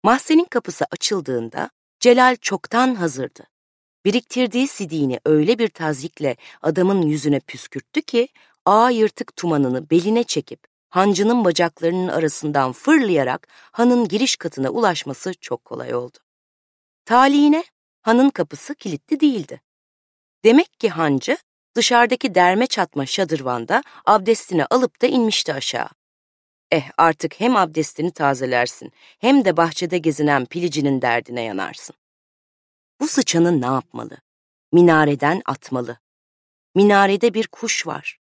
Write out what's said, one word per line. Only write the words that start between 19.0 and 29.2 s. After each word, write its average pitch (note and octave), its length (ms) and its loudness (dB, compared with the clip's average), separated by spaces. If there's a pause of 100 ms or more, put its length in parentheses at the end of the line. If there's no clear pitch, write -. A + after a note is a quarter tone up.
değildi. B3 420 -2 (840)
Demek C4 360 4
ki A3 100 -2
hancı D#3 480 -2 (380)
dışarıdaki A#3+ 600 2
derme F#3 320 4
çatma D3 380 -4
şadırvanda C#3 800 -4 (220)
abdestini F#3+ 600 2
alıp B3+ 360 -2
da B3 60 2
inmişti A3 460 0
aşağı. B2 360 -6 (840)
Eh, D3+ 120 2 (140)
artık E3 420 0
hem A#3+ 160 2
abdestini D#3+ 560 -2
tazelersin, C3 800 -2 (280)
hem C4 260 4